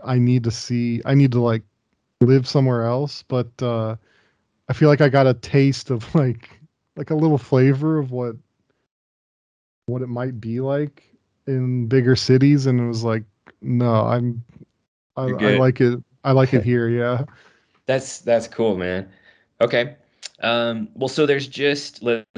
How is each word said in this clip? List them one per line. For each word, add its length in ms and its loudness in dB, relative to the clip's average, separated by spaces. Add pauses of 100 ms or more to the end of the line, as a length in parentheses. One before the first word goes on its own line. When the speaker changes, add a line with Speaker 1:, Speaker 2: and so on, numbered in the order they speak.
Speaker 1:
"I 140 -2
need 260 2
to 60 -2
see, 560 -6
I 80 0
need 180 4
to, 80 0
like, 220 0 (580)
live 260 4
somewhere 380 0
else." 380 -4
But, 280 -6 (120)
uh, 340 -4 (720)
I 60 -6
feel 160 4
like 100 4
I 80 4
got 180 4
a 80 4
taste 560 0
of, 240 -4
<laughs> 0 -
like, 460 -2 (360)
like, 140 -10
a 40 -2
little 240 2
flavor 600 2
of 120 -6
what, 260 -8 (1500)
what 160 -6
it 60 -8
might 320 -6
be 200 -6
like 420 -4 (440)
in 400 -2
bigger 280 4
cities, 520 4
and 140 2
it 60 -2
was 180 -4
like, 200 -2 (380)
"No, 280 0 (140)
I'm, 400 -2 (720)
I, 120 -4
Speaker 2:
You're 80 -4
Speaker 1:
I 20 -8
Speaker 2:
good. 220 2
Speaker 1:
like 200 2
it. 180 2 (260)
I 80 2
like 200 4
it 100 2
Speaker 2:
<laughs> 100 0
Speaker 1:
here." 180 0
Yeah. 340 -2 (640)
Speaker 2:
That's, 320 -4
that's 300 0
cool, 280 -2
man. 320 -4 (540)
Okay. 340 0 (440)
Um, 540 -2
well, 140 -4
so 180 -2
there's 220 -2
just, 540 -6
let's 240 -4 (120)